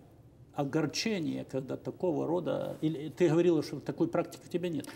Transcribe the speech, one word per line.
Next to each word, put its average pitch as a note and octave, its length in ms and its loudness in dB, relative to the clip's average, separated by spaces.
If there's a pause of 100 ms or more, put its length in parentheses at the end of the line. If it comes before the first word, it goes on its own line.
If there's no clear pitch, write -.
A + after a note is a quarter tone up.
(560)
огорчение, D3 880 -2
когда C3+ 320 -6
такого C#3 500 -2
рода, D#3 540 -2
или D#3 300 -2
ты F3 180 4
говорила, E3 340 6
что C#3+ 160 -8
такой D#3+ 300 0
практики - 380 -2
у - 20 -20
тебя F3 220 -2
нет, C#3+ 260 -4